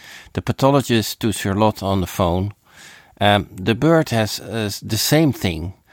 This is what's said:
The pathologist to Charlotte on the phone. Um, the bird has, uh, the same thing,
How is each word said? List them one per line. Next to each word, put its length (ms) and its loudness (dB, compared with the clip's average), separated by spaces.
The 80 -6
pathologist 800 0
to 100 0
Charlotte 520 0
on 180 0
the 60 -2
phone. 480 0
Um, 340 2
the 200 0
bird 340 2
has, 320 -2
uh, 300 -6
the 140 -4
same 360 2
thing, 420 -6